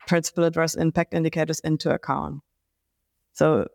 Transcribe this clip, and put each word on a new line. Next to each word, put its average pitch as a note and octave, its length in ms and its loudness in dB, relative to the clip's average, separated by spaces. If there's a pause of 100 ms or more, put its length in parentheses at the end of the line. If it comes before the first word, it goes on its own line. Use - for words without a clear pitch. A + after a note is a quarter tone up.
principal E3+ 360 0
adverse E3 300 0
impact E3 400 0
indicators D#3+ 460 0
into D#3 340 0
account. C#3+ 480 -4 (920)
So D3+ 420 2